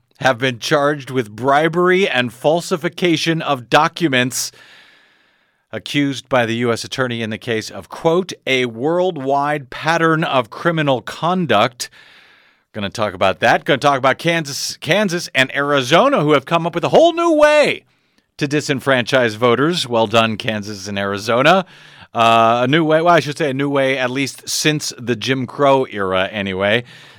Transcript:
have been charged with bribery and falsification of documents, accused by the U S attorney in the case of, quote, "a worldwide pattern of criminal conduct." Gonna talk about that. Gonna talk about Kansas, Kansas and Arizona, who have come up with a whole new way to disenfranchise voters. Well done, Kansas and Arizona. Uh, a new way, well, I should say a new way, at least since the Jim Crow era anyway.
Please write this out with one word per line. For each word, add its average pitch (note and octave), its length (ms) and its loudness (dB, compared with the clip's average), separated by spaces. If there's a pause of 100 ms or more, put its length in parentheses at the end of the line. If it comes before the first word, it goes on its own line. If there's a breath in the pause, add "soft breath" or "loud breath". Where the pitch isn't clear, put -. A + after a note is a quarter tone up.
(200)
have B2+ 180 0
been B2 220 -4
charged C#3+ 500 -2
with A2+ 260 -4
bribery E3 720 2
and B2 240 -2
falsification E3 1120 -2
of C3 300 -6
documents, C3+ 800 0 (1200 soft breath)
accused C#3 580 -4
by B2 160 2
the A2+ 120 -4
U A#2+ 140 0
S A2 120 -4
attorney A#2+ 400 -6
in A2 80 -6
the G#2+ 80 -8
case A2 320 -6
of, G2 180 -16
quote, E3+ 420 -2 (140)
"a C3 200 0
worldwide C#3+ 1040 -2
pattern E3 520 0
of C3+ 280 -2
criminal D3+ 500 -2
conduct." D#3 880 -2 (840 soft breath)
Gonna G2+ 200 -8
talk G#2 240 -4
about F#2 240 2
that. C#3+ 260 2
Gonna C#3+ 140 2
talk C#3+ 180 2
about B2+ 220 2
Kansas, D#3+ 580 -4
Kansas F3 560 -2
and C3 220 2
Arizona, D3 640 2
who D3+ 120 2
have C3+ 120 2
come E3+ 220 -2
up - 80 -6
with E3+ 80 -2
a C#3+ 60 -2
whole D#4+ 240 4
new E4+ 180 0
way D4 540 2 (520)
to D3 100 -4
disenfranchise C3 880 0
voters. B2+ 520 2
Well A2+ 200 2
done, A2 300 2
Kansas G#2 500 -8
and G2+ 100 -6
Arizona. A#2 680 2 (480 loud breath)
Uh, A2+ 500 4
a B2+ 40 0
new D#3+ 160 2
way, D#3 180 2
well, F3 120 4
I D#3+ 60 6
should C#3 180 -4
say D3+ 140 -2
a - 20 -6
new C#3 160 -2
way, C3+ 280 0
at B2+ 120 -2
least C3 400 -6
since D3+ 480 -2
the A#2+ 180 -4
Jim B2 300 -4
Crow C#3 400 2
era F#2+ 460 -2
anyway. G2+ 520 0 (360 loud breath)